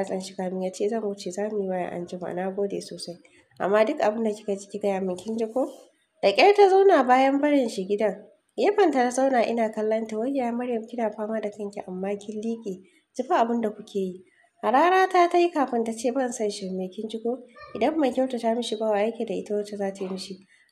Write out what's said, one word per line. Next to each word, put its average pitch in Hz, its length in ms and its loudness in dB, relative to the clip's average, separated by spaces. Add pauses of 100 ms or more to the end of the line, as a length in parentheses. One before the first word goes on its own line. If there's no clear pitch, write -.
yatsan 190 180 -4
shi 190 160 -12
kamin 185 280 -4
ya 185 80 -4
ce, 208 180 -2
"Zan 226 140 -2
wuce 202 280 -6
za 202 180 -4
mu 208 140 -4
yi 190 60 -4
waya 180 220 -4
anjima, 175 440 -8
na 185 160 -4
gode 190 300 -4
sosai. 175 340 -14 (440)
Amma 208 260 4
duk 294 160 -4
abin 220 220 0
da 214 100 0
kika 202 260 -6
ji - 120 -18
ki 202 80 -10
gaya 196 220 -2
min 185 140 -2
kin 220 220 -8
ji 226 160 -2
ko?" 269 140 0 (560)
Da 196 100 6
ƙyar 403 220 8
ta 403 140 8
zauna 381 380 6
bayan 269 320 4
barin 277 300 2
shi 190 160 -6
gidan. 202 300 0 (420)
Gefenta 349 480 4
na 247 60 0
zauna 262 360 2
ina 226 220 0
kallon 220 380 -2
ta, 220 100 -6
"Wai 254 160 -2
ya 247 180 -2
Maryam 240 380 -4
kina 226 240 -4
fama 220 260 -4
da 208 120 -4
kanki 202 360 -10
amma 190 300 -6
kin 214 240 -10
liƙe. 220 400 -6 (340)
Ji 254 80 -4
fa 262 220 2
abin 233 160 -2
da 208 80 -2
kuke - 300 -14
yi." 185 240 -6 (400)
Harara 349 440 4
ta 359 220 4
ta 349 80 2
yi 349 140 4
kafin 269 340 0
ta 226 80 -4
ce, 240 180 -2
"Ban 254 220 -2
san 208 160 -2
shirme 185 400 -6
kin 214 180 -10
ji 220 140 -8
ko? 240 160 -2 (380)
Idan 285 260 0
ban 254 100 2
kyautata 233 460 -2
mishi 233 220 -4
ba 220 100 -2
wa 208 80 2
yake 226 300 -2
da 190 80 -6
ita 190 180 -6
wacce 208 240 -6
za 196 160 -4
ta 196 100 -10
yi 185 60 -6
mishi? 190 240 -10 (380)